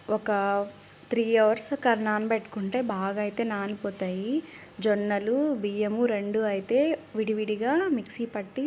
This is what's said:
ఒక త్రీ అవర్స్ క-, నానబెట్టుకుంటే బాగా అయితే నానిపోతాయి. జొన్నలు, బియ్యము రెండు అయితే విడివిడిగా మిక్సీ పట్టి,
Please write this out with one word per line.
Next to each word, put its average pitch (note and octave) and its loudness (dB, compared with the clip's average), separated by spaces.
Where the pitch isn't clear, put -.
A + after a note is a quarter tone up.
ఒక G#3+ -2
త్రీ A#3 2
అవర్స్ A3 4
క-, B3 6
నానబెట్టుకుంటే G#3+ -2
బాగా G3 -2
అయితే G#3 -2
నానిపోతాయి. G3 -4
జొన్నలు, G#3 2
బియ్యము G#3 0
రెండు G3+ 0
అయితే G3 2
విడివిడిగా G#3+ 0
మిక్సీ A#3 -6
పట్టి, G#3 -6